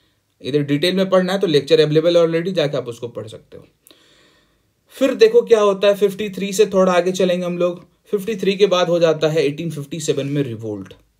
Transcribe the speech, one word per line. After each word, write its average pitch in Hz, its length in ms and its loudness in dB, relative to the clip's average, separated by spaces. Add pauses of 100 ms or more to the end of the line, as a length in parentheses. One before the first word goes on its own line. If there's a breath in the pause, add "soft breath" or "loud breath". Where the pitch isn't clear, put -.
(420 soft breath)
इधर 143 220 0
डिटेल 147 320 0
में 185 140 0
पढ़ना 185 240 2
है 196 60 -2
तो 196 80 0
लेक्चर 151 320 2
अवेलेबल 156 380 2
है 170 60 6
already, 165 300 -2
जाके 147 240 -2
आप 117 100 -6
उसको 117 200 -12
पढ़ 107 200 -14
सकते - 300 -20
हो। - 80 -20 (1300 soft breath)
फिर 262 180 0
देखो 220 280 6
क्या 214 180 4
होता 202 280 2
है, 202 80 4
फिफ्टी 202 340 -2
थ्री 196 240 -8
से 208 120 2
थोड़ा 190 280 2
आगे 175 180 0
चलेंगे 180 340 -2
हम 175 120 -6
लोग। 175 280 -4 (260)
फिफ्टी 208 240 -4
थ्री 190 200 -2
के 196 120 2
बाद 180 200 0
हो 170 120 0
जाता 160 280 2
है 156 180 0
एटीन 147 260 -6
फिफ्टी 147 280 -12
सेवन 139 280 -4
में 143 160 -2
रिवोल्ट। 107 500 -10 (260)